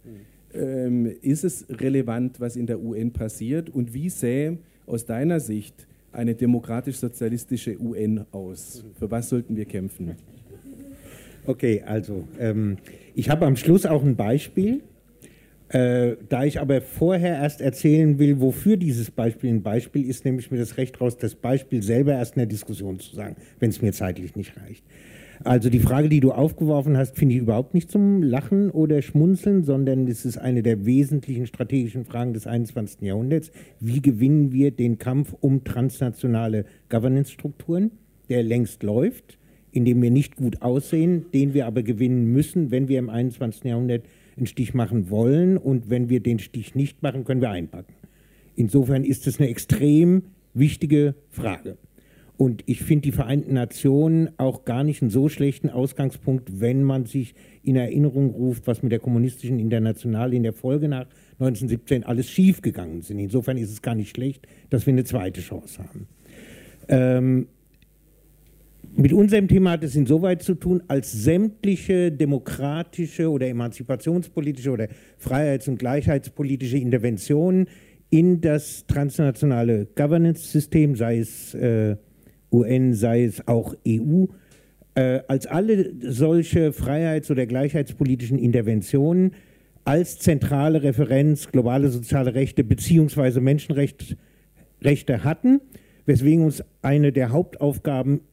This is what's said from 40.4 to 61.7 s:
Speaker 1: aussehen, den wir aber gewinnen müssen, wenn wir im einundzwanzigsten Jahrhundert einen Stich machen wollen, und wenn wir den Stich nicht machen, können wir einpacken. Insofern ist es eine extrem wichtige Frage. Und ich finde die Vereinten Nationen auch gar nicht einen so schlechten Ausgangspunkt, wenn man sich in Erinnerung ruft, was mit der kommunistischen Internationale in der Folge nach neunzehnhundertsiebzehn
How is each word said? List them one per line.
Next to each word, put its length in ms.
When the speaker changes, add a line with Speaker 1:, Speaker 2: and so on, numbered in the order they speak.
Speaker 1:
aussehen, 720
den 220
wir 100
aber 160
gewinnen 500
müssen, 380
wenn 180
wir 120
im 100
einundzwanzigsten 640
Jahrhundert 340
einen 100
Stich 260
machen 380
wollen, 460
und 340
wenn 180
wir 100
den 200
Stich 340
nicht 300
machen, 200
können 180
wir 100
einpacken. 420
Insofern 480
ist 240
es 120
eine 100
extrem 760
wichtige 580
Frage. 480
Und 300
ich 160
finde 220
die 80
Vereinten 420
Nationen 840
auch 280
gar 180
nicht 200
einen 80
so 180
schlechten 400
Ausgangspunkt, 880
wenn 220
man 240
sich 300
in 140
Erinnerung 560
ruft, 340
was 160
mit 100
der 60
kommunistischen 600
Internationale 760
in 60
der 120
Folge 340
nach 180
neunzehnhundertsiebzehn 680